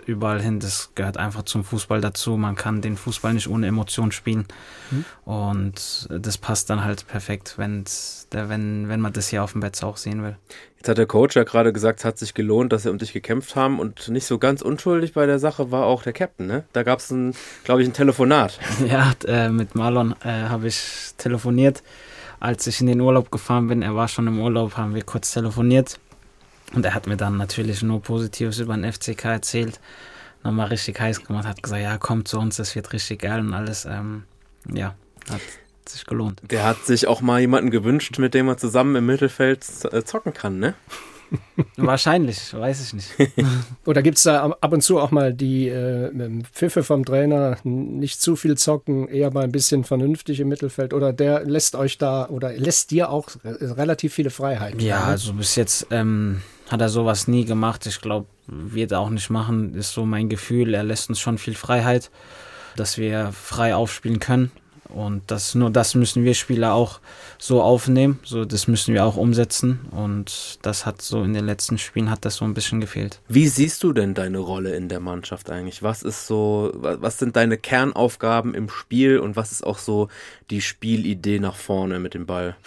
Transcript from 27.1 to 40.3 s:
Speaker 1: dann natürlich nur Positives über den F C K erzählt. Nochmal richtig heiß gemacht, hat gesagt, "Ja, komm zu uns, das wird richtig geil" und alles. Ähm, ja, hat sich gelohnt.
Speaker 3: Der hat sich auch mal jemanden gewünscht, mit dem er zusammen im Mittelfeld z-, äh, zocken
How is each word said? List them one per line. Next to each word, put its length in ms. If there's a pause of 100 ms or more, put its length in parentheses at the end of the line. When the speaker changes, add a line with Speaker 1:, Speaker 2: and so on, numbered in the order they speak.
Speaker 1:
dann 180
natürlich 480
nur 180
Positives 580
über 160
den 100
F 120
C 160
K 200
erzählt. 480 (600)
Nochmal 260
richtig 340
heiß 240
gemacht, 200
hat 160
gesagt, 200
"Ja, 160
komm 260
zu 160
uns, 160
das 200
wird 180
richtig 300
geil" 180
und 120
alles. 300
Ähm, 400 (480)
ja, 240 (340)
hat 120 (440)
sich 200
gelohnt. 440
Speaker 3:
Der 140
hat 220
sich 220
auch 120
mal 220
jemanden 300
gewünscht, 480
mit 140
dem 140
er 80
zusammen 400
im 120
Mittelfeld 580
z-, 280
äh, 120
zocken 280